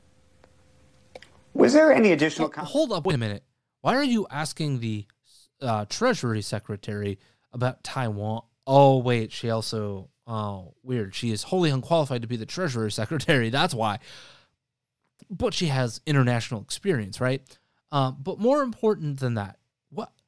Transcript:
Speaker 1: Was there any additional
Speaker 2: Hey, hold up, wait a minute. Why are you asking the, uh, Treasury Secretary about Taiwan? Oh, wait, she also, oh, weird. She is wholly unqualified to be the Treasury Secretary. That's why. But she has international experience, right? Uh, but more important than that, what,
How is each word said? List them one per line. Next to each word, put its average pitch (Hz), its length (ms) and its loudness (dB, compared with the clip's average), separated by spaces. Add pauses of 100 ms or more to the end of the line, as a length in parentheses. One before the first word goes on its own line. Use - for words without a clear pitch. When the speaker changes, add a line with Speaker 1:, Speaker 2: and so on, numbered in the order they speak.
(1500)
Speaker 1:
Was - 180 6
there 302 220 8
any 214 180 6
additional 156 400 2
Speaker 2:
Hey, 151 140 -10
hold 285 260 0
up, 170 140 -4
wait 180 100 2
a - 20 0
minute. 107 260 -6 (360)
Why 175 160 0
are 277 80 2
you 240 260 0
asking 147 500 -4
the, 107 260 -6 (560)
uh, 110 240 -2
Treasury 135 560 -2
Secretary 104 760 -6 (340)
about 127 300 -4
Taiwan? 110 580 -4 (240)
Oh, 135 320 8
wait, 120 340 0
she - 180 -6
also, 107 600 -4 (160)
oh, 104 480 -8 (100)
weird. 117 300 -6
She 117 180 -4
is 104 120 -4
wholly 180 260 0
unqualified 135 520 0
to 113 60 -8
be 120 100 -4
the 110 80 -10
Treasury 120 460 -4
Secretary. 127 580 0
That's 135 240 0
why. 107 260 -2 (1300)
But 208 240 -2
she 180 140 -2
has 131 380 -2
international 123 560 0
experience, 110 580 -4
right? 127 220 -2 (500)
Uh, 135 200 0
but 139 280 -10
more 269 240 2
important 202 560 -2
than 123 140 -2
that, 101 240 -6 (320)
what, 175 220 -12 (160)